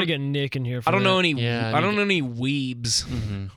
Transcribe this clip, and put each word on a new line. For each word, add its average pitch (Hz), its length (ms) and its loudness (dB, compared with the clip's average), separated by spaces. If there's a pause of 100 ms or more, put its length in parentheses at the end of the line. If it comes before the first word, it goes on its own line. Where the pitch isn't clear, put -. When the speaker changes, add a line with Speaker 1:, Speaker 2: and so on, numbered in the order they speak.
Speaker 1:
don't - 20 -2
Speaker 2:
get 156 140 -2
Nick 139 340 -2
in 131 100 -2
here 123 160 -4
for 156 80 0
Speaker 1:
I - 20 4
don't 196 120 4
Speaker 2:
that. 196 60 4
Speaker 1:
know 185 100 4
any, 175 120 4
Speaker 3:
Yeah, 120 440 0
Speaker 1:
I 151 60 4
don't 202 140 2
Speaker 3:
Nick. - 0 -
Speaker 1:
know 208 80 2
any 196 180 2
weebs. 127 840 -2
Speaker 3:
Mm-hmm. 107 400 -4 (120)